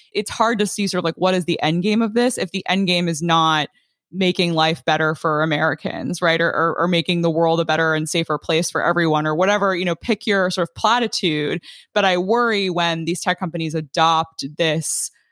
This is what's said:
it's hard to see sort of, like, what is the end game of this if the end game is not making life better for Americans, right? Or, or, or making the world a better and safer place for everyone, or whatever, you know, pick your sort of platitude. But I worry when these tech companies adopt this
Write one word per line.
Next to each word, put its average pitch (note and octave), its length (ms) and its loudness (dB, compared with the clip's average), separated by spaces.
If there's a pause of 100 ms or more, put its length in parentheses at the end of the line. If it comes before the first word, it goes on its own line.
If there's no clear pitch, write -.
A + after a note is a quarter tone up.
(120)
it's G#3 180 -4
hard A3+ 280 0
to G#3 80 2
see G3+ 200 -2
sort F3+ 120 -2
of, E3 80 -4
like, D#3+ 80 -2
what F#3 180 2
is F3+ 140 0
the F3 160 0
end E3 200 0
game G#3+ 200 2
of G#3+ 100 -2
this A#3+ 240 2
if F3+ 140 -4
the F#3+ 180 -8
end F#3+ 180 0
game F3 220 2
is D#3+ 140 -4
not D#3+ 480 2 (400)
making F3+ 420 0
life D#3+ 320 0
better D#3 300 0
for D#3 280 0
Americans, D#3 800 -2
right? E3 220 2
Or, E3 120 0
or, E3 240 0
or F3 100 0
making E3+ 340 0
the E3+ 80 2
world E3 280 2
a E3+ 60 2
better D#3+ 300 0
and D#3 120 -2
safer E3 300 -2
place D#3+ 340 -2
for C#3+ 140 -2
everyone, D#3 420 2
or D#3 80 0
whatever, F#3+ 400 2
you F3+ 120 -4
know, F3 80 0
pick - 320 -4
your F#3+ 240 2
sort F3 180 -2
of - 60 -18
platitude. F3+ 880 0 (320)
But G3+ 100 2
I F3+ 140 2
worry G#3 500 0
when E3 380 -2
these E3+ 160 -4
tech F3+ 160 -2
companies D#3+ 360 -4
adopt D#3+ 680 0 (140)
this D#3+ 520 -2 (220)